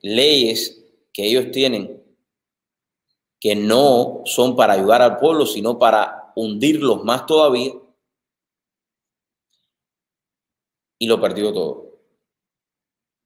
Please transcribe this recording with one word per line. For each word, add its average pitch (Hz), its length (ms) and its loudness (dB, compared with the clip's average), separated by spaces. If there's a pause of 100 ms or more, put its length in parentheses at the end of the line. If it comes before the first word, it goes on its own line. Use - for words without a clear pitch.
leyes 117 840 -2 (300)
que 101 140 -6
ellos 127 240 0
tienen 127 520 -4 (1400)
que 104 160 -2
no 120 680 2
son 123 320 -2
para 107 160 4
ayudar 101 280 4
al 120 160 4
pueblo, 151 280 2
sino 113 340 -4
para 110 560 0
hundirlos 113 680 -2
más 123 200 -4
todavía, 131 460 2 (3250)
y 113 100 -6
lo 113 140 0
perdió 104 320 -2
todo. 80 480 -10 (1200)